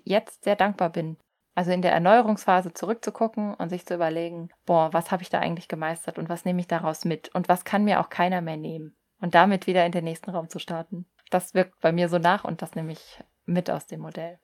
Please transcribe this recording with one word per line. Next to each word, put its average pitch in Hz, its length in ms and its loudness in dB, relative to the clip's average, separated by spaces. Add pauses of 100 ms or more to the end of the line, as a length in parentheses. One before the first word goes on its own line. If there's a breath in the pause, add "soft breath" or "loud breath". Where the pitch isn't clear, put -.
jetzt 208 380 -2
sehr 202 140 2
dankbar 190 340 2
bin. 160 280 -6 (380)
Also 180 140 0
in 180 100 0
der 180 120 2
Erneuerungsphase 190 840 4
zurückzugucken 214 800 -4
und 175 160 -6
sich 180 160 -8
zu 180 80 -4
überlegen, 170 560 -2 (160)
„Boah, 160 260 4
was 170 180 0
habe 180 120 -2
ich - 80 -16
da 175 80 0
eigentlich 170 300 -4
gemeistert 160 500 -8
und 160 100 -8
was 175 160 -8
nehme 180 160 -2
ich 175 60 -4
daraus 165 400 -4
mit 160 280 -4
und 180 140 -2
was 180 160 2
kann 202 180 0
mir 208 180 4
auch 165 100 -4
keiner 180 320 0
mehr 160 160 -6
nehmen?“ 156 360 -10 (280)
Und 175 120 2
damit 185 320 6
wieder 180 200 4
in 175 60 -2
den 175 120 -2
nächsten 165 260 -8
Raum 170 200 -6
zu - 80 -10
starten. 170 480 -8 (240)
Das - 240 -2
wirkt 185 260 0
bei 165 120 4
mir 175 180 2
so 175 80 2
nach 175 260 2
und 165 160 -6
das - 140 -10
nehme 160 180 -8
ich - 320 -20 (220)
mit 175 240 0
aus - 160 -6
dem 160 140 -14
Modell. 165 440 -12